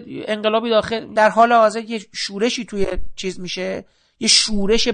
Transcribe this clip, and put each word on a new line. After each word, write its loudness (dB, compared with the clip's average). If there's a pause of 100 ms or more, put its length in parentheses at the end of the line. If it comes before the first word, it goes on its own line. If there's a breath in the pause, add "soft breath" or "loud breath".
انقلابی -2
داخل، -2
در 4
حال 6
حاضر 4
یه -8
شورشی -4
توی 0 (280)
چیز -8
می‌شه، -8 (340)
یه -2
شورش 2